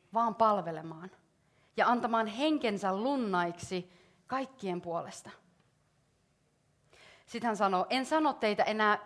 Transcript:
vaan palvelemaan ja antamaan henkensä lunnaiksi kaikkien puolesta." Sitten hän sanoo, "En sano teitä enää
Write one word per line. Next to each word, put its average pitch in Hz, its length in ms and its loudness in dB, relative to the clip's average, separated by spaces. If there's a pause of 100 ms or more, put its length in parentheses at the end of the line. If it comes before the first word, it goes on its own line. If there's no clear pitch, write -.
(140)
vaan 226 220 0
palvelemaan 165 760 0 (680)
ja 214 100 4
antamaan 226 400 2
henkensä 214 680 0
lunnaiksi 190 1000 -2 (340)
kaikkien 202 540 -6
puolesta." - 480 -8 (2000)
Sitten 233 220 -6
hän 214 100 0
sanoo, 190 320 2
"En 254 160 0
sano 302 280 2
teitä 214 300 0
enää 214 420 2